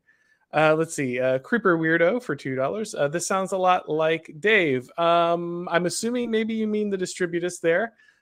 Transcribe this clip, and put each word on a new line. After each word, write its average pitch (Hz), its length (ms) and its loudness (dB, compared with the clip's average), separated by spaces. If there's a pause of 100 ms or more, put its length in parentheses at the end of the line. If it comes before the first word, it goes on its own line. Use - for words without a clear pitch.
(540)
Uh, 156 240 4
let's 160 180 -4
see, 123 240 -2
uh, 131 200 0
Creeper 185 380 2
Weirdo 165 460 2
for 156 100 -6
two 135 220 -6
dollars. 190 400 -4
Uh, 143 140 0
"This 170 180 -4
sounds 190 240 -2
a 196 60 -2
lot 185 320 2
like 160 500 0
Dave." 160 580 2
Um, 170 720 2
I'm 170 160 2
assuming 233 460 -2
maybe 220 220 0
you 220 140 -2
mean 214 220 -2
the 196 80 -2
Distributus 175 640 -4
there. 180 340 0 (280)